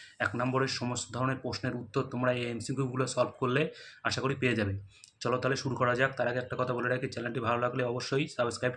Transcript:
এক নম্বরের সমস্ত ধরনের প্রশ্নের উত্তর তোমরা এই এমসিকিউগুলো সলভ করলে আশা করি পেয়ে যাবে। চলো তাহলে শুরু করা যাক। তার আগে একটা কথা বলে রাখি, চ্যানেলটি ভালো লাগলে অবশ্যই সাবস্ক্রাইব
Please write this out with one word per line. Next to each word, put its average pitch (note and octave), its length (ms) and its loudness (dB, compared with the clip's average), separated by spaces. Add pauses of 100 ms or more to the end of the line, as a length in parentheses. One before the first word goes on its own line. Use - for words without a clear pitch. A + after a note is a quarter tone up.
(200)
এক - 160 0
নম্বরের C3 320 2
সমস্ত B2 460 -4
ধরনের C3 240 0
প্রশ্নের B2+ 380 -4
উত্তর B2+ 280 -2
তোমরা B2+ 280 2
এই A#2+ 200 -2
এমসিকিউগুলো B2+ 560 -2
সলভ A#2+ 320 2
করলে C3 320 2 (320)
আশা A2+ 180 0
করি C3 140 0
পেয়ে B2 200 2
যাবে। G2+ 240 2 (400)
চলো B2 180 2
তাহলে C3 180 2
শুরু B2+ 200 -2
করা B2 200 4
যাক। C3 220 2
তার A#2+ 100 2
আগে A#2+ 120 0
একটা B2 200 -4
কথা B2+ 140 0
বলে A#2+ 160 0
রাখি, C3 180 0
চ্যানেলটি A#2 320 -4
ভালো A#2 200 2
লাগলে B2 240 0
অবশ্যই B2 440 0
সাবস্ক্রাইব B2 500 0